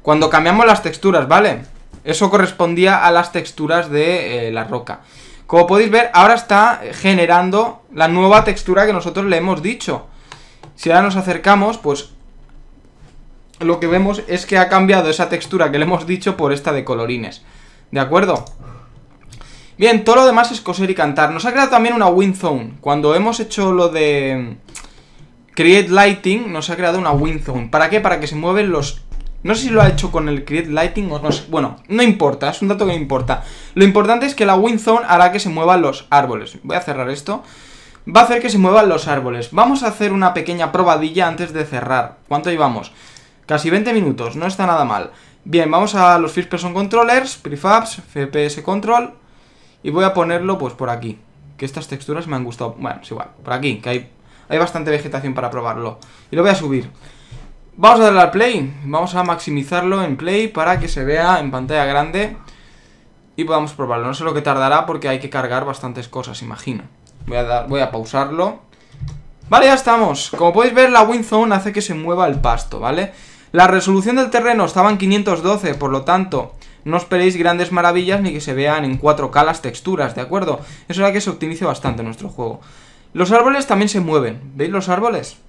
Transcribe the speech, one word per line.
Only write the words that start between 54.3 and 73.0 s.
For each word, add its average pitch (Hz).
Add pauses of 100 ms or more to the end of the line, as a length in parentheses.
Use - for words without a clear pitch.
hay 156
bastante 160
vegetación 143
para 123
probarlo. 117 (320)
Y 143
lo 165
voy 202
a 180
subir. 135 (840)
Vamos 226
a 226
darle 196
al 175
play. 190 (120)
Vamos 170
a 180
maximizarlo 175
en 139
play 196
para 175
que 165
se 147
vea 165
en 139
pantalla 135
grande 160 (960)
y 160
podamos 151
probarlo. 120
No 131
sé 156
lo 160
que 143
tardará 143
porque 147
hay 135
que 131
cargar 127
bastantes 123
cosas, 120
imagino. 113 (440)
Voy 120
a 120
dar, 120
voy 139
a 127
pausarlo. 139 (920)
Vale, 269
ya 269
estamos. 226
Como 170
podéis 226
ver, 254
la 233
Wind 226
Zone 220
hace 196
que 202
se 190
mueva 170
el 135
pasto, 113
¿vale? 151 (380)